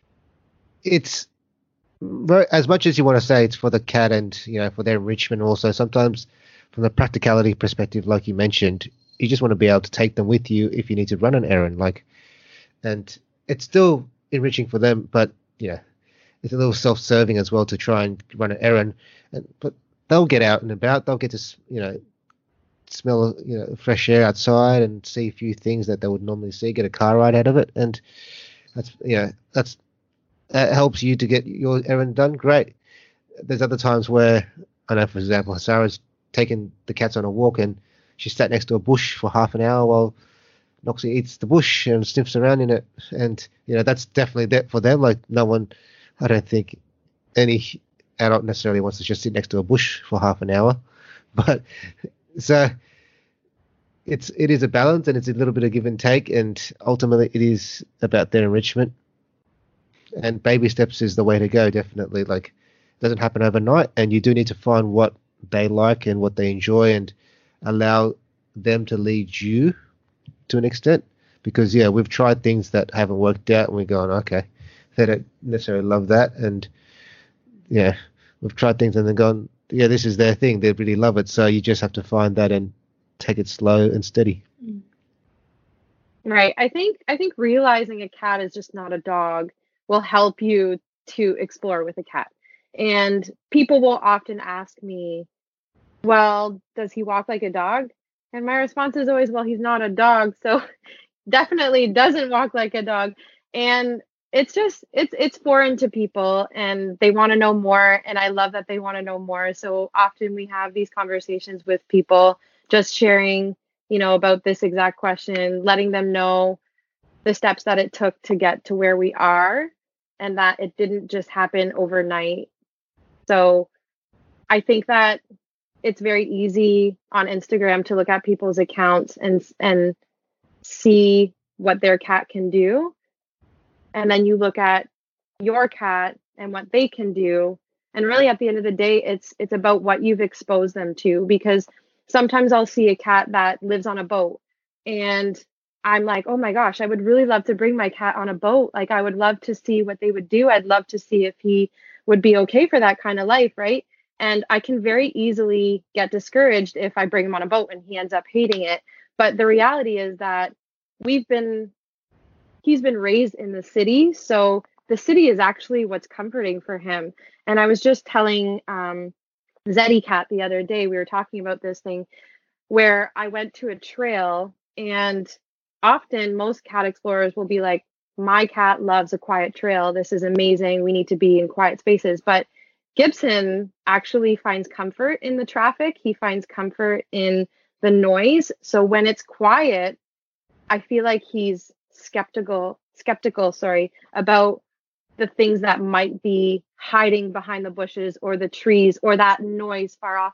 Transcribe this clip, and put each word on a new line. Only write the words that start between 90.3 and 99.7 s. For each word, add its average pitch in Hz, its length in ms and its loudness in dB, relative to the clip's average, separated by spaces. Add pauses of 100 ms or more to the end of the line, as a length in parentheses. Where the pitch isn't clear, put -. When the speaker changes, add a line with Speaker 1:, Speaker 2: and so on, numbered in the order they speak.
Speaker 2:
you 196 380 0 (280)
to 202 320 -2
explore 185 440 -6
with 170 140 -10
a 180 60 -14
cat. - 280 -10 (460)
And 202 520 0 (200)
people 285 320 4
will 247 200 4
often 208 380 0
ask 180 440 -14
me, 175 440 -12 (760)
"Well, 214 580 2 (140)
does 214 160 -8
he 220 120 -8
walk 202 240 -4
like 208 160 -6
a 196 60 -6
dog?" 196 400 -4 (420)
And 240 140 -10
my 254 120 -2
response 277 380 -4
is 269 140 -2
always, 262 220 0
"Well, 233 120 -4
he's 226 160 -4
not 233 220 -2